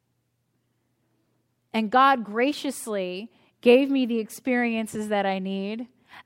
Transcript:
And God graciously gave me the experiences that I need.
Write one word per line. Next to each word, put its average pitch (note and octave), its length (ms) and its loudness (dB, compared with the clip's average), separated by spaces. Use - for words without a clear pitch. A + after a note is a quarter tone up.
And A3 180 -2
God B3+ 340 4
graciously G#3+ 1040 -4
gave C4 300 6
me C4 160 2
the A#3 120 -2
experiences A3+ 880 -4
that G3+ 180 0
I F#3+ 120 -2
need. G3 500 -6